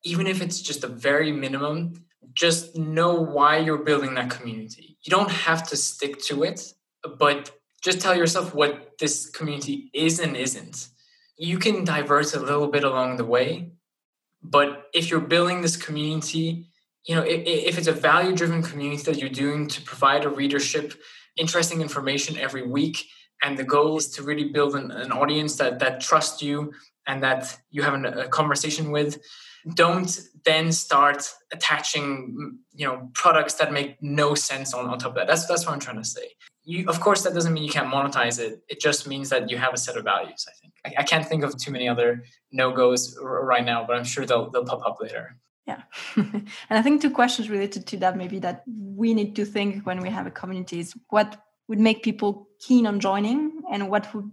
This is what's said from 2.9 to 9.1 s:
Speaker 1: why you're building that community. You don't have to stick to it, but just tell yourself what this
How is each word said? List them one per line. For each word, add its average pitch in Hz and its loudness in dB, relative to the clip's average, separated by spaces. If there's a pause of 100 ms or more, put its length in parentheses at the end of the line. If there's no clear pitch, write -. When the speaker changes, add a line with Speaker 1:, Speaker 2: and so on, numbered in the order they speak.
Speaker 1:
why 151 4
you're 156 0
building 143 0
that 123 -2
community. 110 -12
You - -12
don't 190 4
have 165 0
to 143 -4
stick - -4
to 143 0
it, - -6 (440)
but 143 2 (300)
just 180 0
tell 185 4
yourself 170 2
what 143 0
this - -2